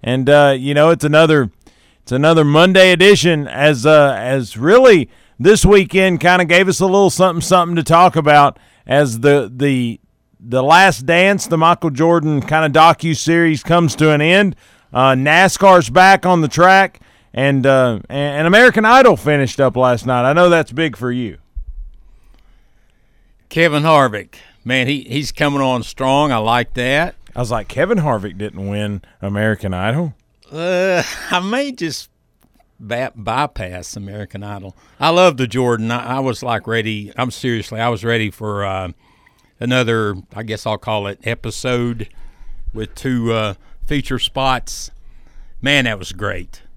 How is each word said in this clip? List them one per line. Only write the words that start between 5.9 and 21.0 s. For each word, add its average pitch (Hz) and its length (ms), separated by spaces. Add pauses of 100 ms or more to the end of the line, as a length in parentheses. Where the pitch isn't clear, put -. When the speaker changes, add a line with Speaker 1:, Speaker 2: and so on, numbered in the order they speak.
Speaker 1:
kinda 180 240
gave 180 240
us 185 120
a 185 60
little 190 220
something, 175 320
something 175 360
to 165 60
talk 165 340
about 147 420 (280)
as 127 340
the, 135 300
the, 127 480 (400)
the 123 240
Last 160 440
Dance, 185 400
the 165 100
Michael 165 340
Jordan 151 520
kinda 156 260
docu-series 160 920
comes 165 340
to 156 140
an 147 100
end. 185 360 (380)
Uh, 131 200
nascar's 175 760
back 185 380
on 180 160
the 151 60
track, 185 520 (320)
and, 135 320
uh, 131 340 (120)
and, 143 300
and 160 60
American 220 380
Idol 240 320
finished 143 420
up 131 160
last 123 300
night. 123 240
I 143 60
know 175 160
that's 165 200
big 131 280
for 123 120